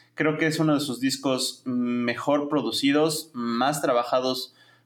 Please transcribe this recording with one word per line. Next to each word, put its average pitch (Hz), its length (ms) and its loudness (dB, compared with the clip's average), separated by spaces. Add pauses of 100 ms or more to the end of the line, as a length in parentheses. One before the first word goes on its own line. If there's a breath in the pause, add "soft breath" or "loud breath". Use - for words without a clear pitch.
(160 loud breath)
Creo 156 220 2
que 160 100 2
es 156 120 0
uno 156 160 4
de 139 40 2
sus 123 220 -4
discos 131 640 -2
mejor 123 840 -2
producidos, 147 840 0
más 123 480 0
trabajados, 127 720 0 (320 soft breath)